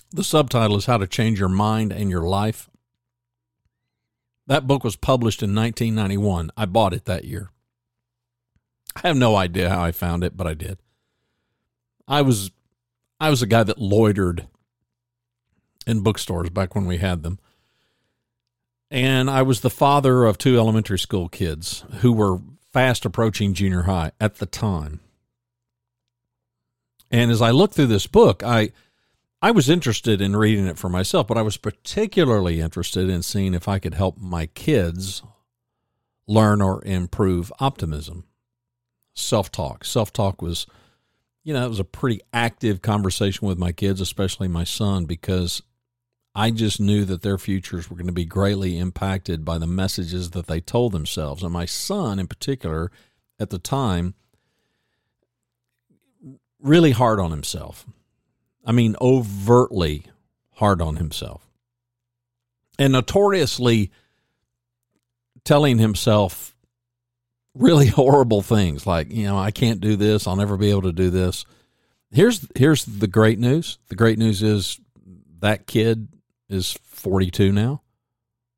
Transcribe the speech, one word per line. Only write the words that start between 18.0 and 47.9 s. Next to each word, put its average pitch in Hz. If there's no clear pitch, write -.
And 131
I 135
was 131
the 143
father 135
of 107
two 131
elementary 110
school 90
kids 82
who 123
were 104
fast 127
approaching 104
junior 92
high 85
at 107
the 101
time. 82
And 120
as 113
I 117
looked 160
through 147
this 107
book, 190
I, 113
I 196
was 156
interested 117
in 98
reading 107
it 87
for 98
myself, 95
but 113
I 113
was 107
particularly 110
interested 87
in 90
seeing 95
if 87
I 98
could 87
help 92
my 87
kids 95
learn 104
or 95
improve 90
optimism. 80
Self-talk. -
Self-talk 101
was, 82
you 156
know, 127
it 123
was 107
a 92
pretty 113
active 117
conversation 101
with 90
my 87
kids, 98
especially 95
my 85
son, 98
because 87
I 110
just 110
knew 104
that 92
their 98
futures 92